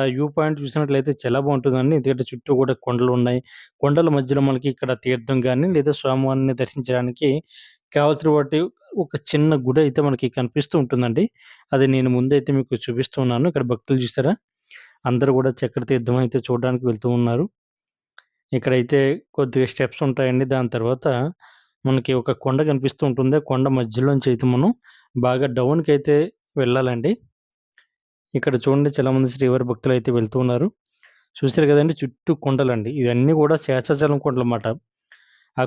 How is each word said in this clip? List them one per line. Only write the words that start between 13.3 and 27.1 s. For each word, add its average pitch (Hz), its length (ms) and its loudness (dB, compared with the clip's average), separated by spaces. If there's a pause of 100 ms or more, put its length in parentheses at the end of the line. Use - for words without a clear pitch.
ఇక్కడ 147 180 -2
భక్తులు 123 340 -2
చూసారా, 127 320 0 (720)
అందరూ 127 280 2
కూడా 131 200 2
చక్ర 123 320 -6
తీర్థం 123 320 0
అయితే 127 220 0
చూడడానికి 123 480 -2
వెళ్తూ 117 240 -2
ఉన్నారు. 120 340 0 (1080)
ఇక్కడైతే 127 480 2 (320)
కొద్దిగా 131 340 0
స్టెప్స్ - 360 -4
ఉంటాయండి. 131 440 0
దాని 131 220 -2
తర్వాత 120 380 -2 (800)
మనకి 131 300 0
ఒక 127 180 -2 (100)
కొండ 135 200 0
కనిపిస్తూ 139 440 -2
ఉంటుంది. 131 300 0
ఆ 147 100 0
కొండ 131 220 0
మధ్యలోంచి 131 640 0
అయితే 123 160 0
మనం 127 240 2 (440)
బాగా 127 360 0
డౌన్కి 139 420 0
అయితే 147 240 2 (400)
వెళ్ళాలండి. 127 560 0 (1200)